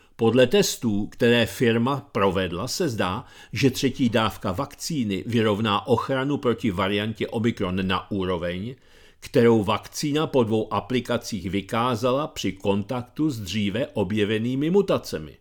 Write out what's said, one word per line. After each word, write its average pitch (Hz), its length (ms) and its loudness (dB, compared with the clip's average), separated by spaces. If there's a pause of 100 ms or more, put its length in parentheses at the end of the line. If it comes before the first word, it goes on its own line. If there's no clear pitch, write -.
(160)
Podle 120 320 6
testů, 107 600 0
které 120 380 2
firma 120 680 0
provedla, 95 560 0
se 175 220 -2
zdá, 101 360 -2 (280)
že 123 180 4
třetí 131 380 0
dávka 110 420 0
vakcíny 117 760 -4
vyrovná 110 600 2
ochranu 135 500 0
proti 117 340 0
variantě 101 560 -2
Omikron 98 600 -2
na 92 240 -2
úroveň, 92 640 -4 (440)
kterou 117 440 4
vakcína 143 640 -2
po 131 160 2
dvou 110 300 0
aplikacích 113 760 -2
vykázala 123 800 0
při - 260 -4
kontaktu 120 760 -2
s 120 100 -6
dříve 104 480 -2
objevenými 110 840 0
mutacemi. 135 720 0